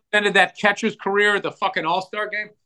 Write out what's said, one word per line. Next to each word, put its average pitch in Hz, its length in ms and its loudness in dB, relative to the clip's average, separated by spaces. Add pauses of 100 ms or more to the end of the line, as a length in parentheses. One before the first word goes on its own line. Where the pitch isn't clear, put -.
(120)
ended 208 220 2
that 180 240 4
catcher's 208 380 0
career 202 400 0
at 190 80 -4
the 208 80 -4
fucking 185 340 -4
All-Star 185 440 -4
game, 208 200 -8 (160)